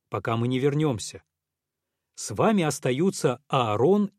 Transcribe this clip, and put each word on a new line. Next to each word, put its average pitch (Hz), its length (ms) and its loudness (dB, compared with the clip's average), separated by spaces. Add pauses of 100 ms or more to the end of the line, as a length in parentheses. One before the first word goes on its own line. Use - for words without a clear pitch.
пока - 280 -2
мы 117 120 0
не 131 100 -2
вернемся. 143 640 -2 (920)
С - 200 -10
вами 185 300 2
остаются 143 800 0
Аарон 139 720 2